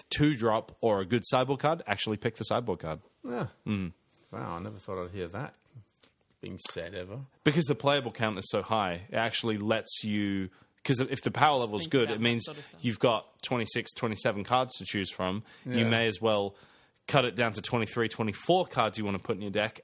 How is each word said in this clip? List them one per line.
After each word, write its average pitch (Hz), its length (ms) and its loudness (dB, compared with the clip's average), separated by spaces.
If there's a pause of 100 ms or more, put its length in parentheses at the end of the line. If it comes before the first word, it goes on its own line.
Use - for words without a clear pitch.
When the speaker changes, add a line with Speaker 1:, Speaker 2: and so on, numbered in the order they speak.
Speaker 1:
two-drop 113 720 2
or 107 180 4
a 95 60 -2
good 101 200 0
sideboard 131 340 2
card, 160 280 0
actually 104 300 -2
pick - 180 -4
the - 80 -6
sideboard 107 360 0
card. 78 200 -6 (240)
Speaker 2:
Yeah. 240 240 -6 (180)
Speaker 1:
Mm. 95 280 -4 (380)
Speaker 2:
Wow, 104 260 -8
I - 20 -8
never 95 180 -10
thought 92 260 -8
I'd 87 80 -10
hear 92 160 -6
that 87 260 -10 (880)
being 95 160 -10 (140)
said 85 220 -6
ever. 98 260 -10 (240)
Speaker 1:
Because 151 220 6
the 143 100 2
playable 139 360 0
count 110 260 -2
is 98 120 -2
so 104 120 2
high, 92 480 0
it - 60 -6
actually 113 420 0
lets 107 460 0
you, 101 460 0 (340)
'cause 131 160 2
if 127 220 -2
the 117 100 0
power 143 280 4
level's 104 240 -2
Speaker 3:
Think 160 80 -4
Speaker 1:
good, 127 120 6
Speaker 3:
about 110 80 0
Speaker 1:
it 107 60 -2
Speaker 3:
that 113 60 -2
Speaker 1:
means 117 220 2
Speaker 3:
sort - 120 -8
of - 80 -14
stuff. - 180 -20
Speaker 1:
you've 117 160 0
got - 440 2
twenty-six, 117 500 -2
twenty-seven 107 500 -2
cards 127 340 0
to - 80 -10
choose 98 240 -2
from. 98 340 -2 (220)
You 123 140 -2
Speaker 2:
Yeah. 117 100 4
Speaker 1:
may 113 180 4
as 107 140 -2
well 104 340 2 (520)
cut 139 180 6
it 104 100 -4
down 113 180 2
to 107 80 -4
twenty-three, 113 480 0
twenty-four 165 580 0
cards 110 300 0
you 107 80 -2
wanna 98 140 0
put 110 180 -4
in 95 40 -10
your 104 100 -6
deck, 107 320 -2